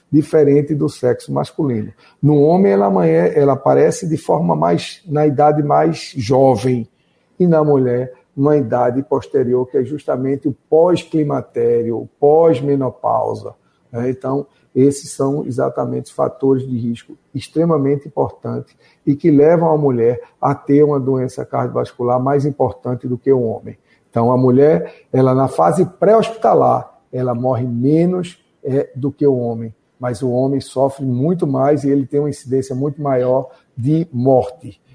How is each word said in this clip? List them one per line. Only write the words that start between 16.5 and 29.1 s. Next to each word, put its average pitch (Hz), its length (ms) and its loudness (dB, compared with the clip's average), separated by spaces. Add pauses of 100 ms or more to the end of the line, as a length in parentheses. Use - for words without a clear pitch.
de 127 100 -6
risco 117 400 -8 (160)
extremamente 143 760 -2
importantes 123 680 -8 (320)
e 143 80 2
que 160 160 0
levam 160 380 4
a 156 80 2
mulher 120 420 0 (220)
a 143 120 0
ter 143 300 2
uma 143 160 2
doença 127 460 -4
cardiovascular 123 720 -4
mais 139 260 0
importante 127 600 -4
do 123 100 -4
que 135 140 0
o 131 100 2
homem. 113 360 -8 (320)
Então, 120 240 2
a 127 40 2
mulher, 139 760 2
ela 131 200 4
na 131 140 0
fase 165 380 0
pré-hospitalar, 175 1120 0 (100)
ela 127 240 -4
morre 123 320 -2
menos, 160 800 -2 (180)
é, 139 320 -4
do 139 200 -6